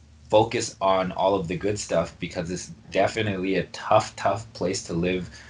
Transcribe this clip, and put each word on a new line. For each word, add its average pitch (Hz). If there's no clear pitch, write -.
focus 110
on 95
all 98
of 87
the 90
good 101
stuff, 82
because 85
it's 87
definitely 98
a 85
tough, -
tough -
place 87
to -
live, 87